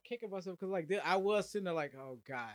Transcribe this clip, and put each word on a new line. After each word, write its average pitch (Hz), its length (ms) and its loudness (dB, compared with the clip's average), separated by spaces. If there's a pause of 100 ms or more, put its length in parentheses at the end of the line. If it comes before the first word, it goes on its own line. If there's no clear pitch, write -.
kicking 233 260 -6
myself, 185 300 -6
'cause, 190 100 -4
like, 180 180 0
thi-, 196 120 2
I 165 160 4
was 196 340 4
sitting 208 140 -2
there 175 100 0
like, 147 260 0
"Oh, 135 260 -10
God, 120 280 -6